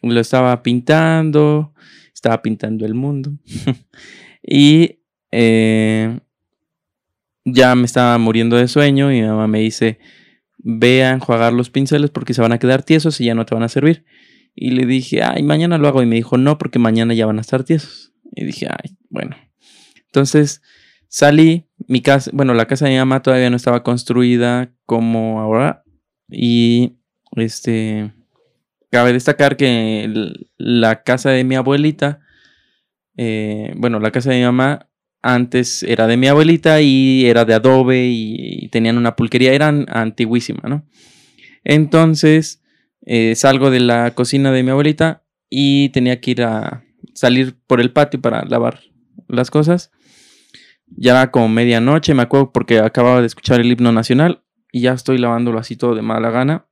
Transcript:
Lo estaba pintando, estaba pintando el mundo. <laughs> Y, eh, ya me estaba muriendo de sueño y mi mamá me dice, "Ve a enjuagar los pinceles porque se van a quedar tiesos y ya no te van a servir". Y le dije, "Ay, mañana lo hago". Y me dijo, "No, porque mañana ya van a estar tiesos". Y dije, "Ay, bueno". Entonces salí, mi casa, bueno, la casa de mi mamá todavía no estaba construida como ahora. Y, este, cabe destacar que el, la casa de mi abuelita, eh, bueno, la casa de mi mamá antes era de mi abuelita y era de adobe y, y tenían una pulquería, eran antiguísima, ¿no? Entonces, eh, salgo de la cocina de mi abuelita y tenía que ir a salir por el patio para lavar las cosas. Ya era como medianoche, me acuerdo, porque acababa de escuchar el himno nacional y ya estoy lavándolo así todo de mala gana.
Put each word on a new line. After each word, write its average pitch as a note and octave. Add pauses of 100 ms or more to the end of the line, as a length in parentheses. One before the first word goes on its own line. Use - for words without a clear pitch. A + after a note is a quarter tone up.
Lo A#2
estaba B2
pintando, D3+ (380)
estaba A2+
pintando A2
el A2
mundo. C#3 (120)
<laughs> -
Y, D3+ (300)
eh, A2 (1300)
ya B2+
me B2
estaba A#2+
muriendo A2+
de B2
sueño C#3
y A#2+
mi A2
mamá A2
me G#2+
dice, A2 (600)
"Ve A#2+
a C3
enjuagar A#2+
los B2
pinceles D3
porque B2+
se B2
van A2+
a A#2
quedar C3
tiesos D#3
y A#2+
ya A#2
no A2+
te -
van A2+
a A#2
servir". D3+ (500)
Y -
le B2+
dije, B2+
"Ay, B2
mañana D#3+
lo D3
hago". C3
Y A#2+
me A2+
dijo, A#2
"No, D3
porque -
mañana A2+
ya A2
van G#2+
a -
estar C3
tiesos". - (220)
Y -
dije, -
"Ay, - (120)
bueno". - (680)
Entonces C#3+ (460)
salí, D#3+ (220)
mi B2+
casa, C#3
bueno, C3+
la A2+
casa C3+
de C3+
mi C3
mamá C3
todavía B2+
no B2
estaba A#2+
construida B2 (140)
como A2+
ahora. A2 (440)
Y, A#2+ (380)
este, A2 (800)
cabe A#2+
destacar C#3
que A2+
el, G#2+
la A2+
casa B2+
de B2+
mi C3
abuelita, C#3+ (960)
eh, G#2+
bueno, A2+
la G#2+
casa B2+
de B2+
mi B2
mamá B2+ (340)
antes B2
era A2+
de A#2
mi C3
abuelita D#3
y C3
era A#2
de A2
adobe B2+
y, A2+ (280)
y -
tenían A2+
una A#2+
pulquería, B2+
eran D3
antiguísima, A2+
¿no? D3 (800)
Entonces, D#3 (440)
eh, A2+
salgo C3+
de B2+
la A#2+
cocina C3+
de B2+
mi B2+
abuelita D3+ (240)
y C#3
tenía B2
que B2+
ir A#2+
a A2+ (300)
salir B2+ (100)
por A#2+
el B2+
patio C#3+
para A2+
lavar A#2+ (480)
las B2
cosas. D#3+ (1040)
Ya B2
era B2+
como A#2
medianoche, A#2+
me B2+
acuerdo, C3+
porque A#2
acababa B2
de A#2+
escuchar A#2+
el A#2+
himno A#2+
nacional C3 (280)
y B2
ya B2+
estoy B2+
lavándolo A#2
así A2+
todo A#2+
de A2
mala A2+
gana. C3